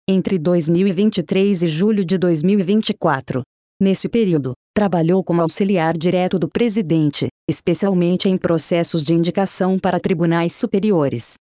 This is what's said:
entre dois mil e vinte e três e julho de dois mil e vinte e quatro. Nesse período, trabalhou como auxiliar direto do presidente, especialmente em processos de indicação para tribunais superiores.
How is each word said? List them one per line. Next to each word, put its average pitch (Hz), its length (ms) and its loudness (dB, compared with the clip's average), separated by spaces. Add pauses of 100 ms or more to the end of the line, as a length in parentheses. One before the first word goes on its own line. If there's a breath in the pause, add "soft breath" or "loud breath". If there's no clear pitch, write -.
entre 190 300 0
dois 165 320 0
mil 175 160 2
e 202 60 2
vinte 208 260 0
e 170 60 -2
três 190 400 0
e 175 40 2
julho 196 380 0
de 180 100 -2
dois 165 280 0
mil 202 160 2
e 185 40 0
vinte 214 260 0
e 208 40 -2
quatro. 135 480 -2 (400)
Nesse 190 260 0
período, 160 460 0 (180)
trabalhou 185 520 2
como 170 180 0
auxiliar 170 560 0
direto 180 400 0
do 156 100 -2
presidente, 165 800 0 (220)
especialmente 180 800 0
em 185 80 2
processos 170 680 -2
de 160 120 0
indicação 185 640 0
para 180 200 0
tribunais 170 540 0
superiores. 180 800 -2 (140)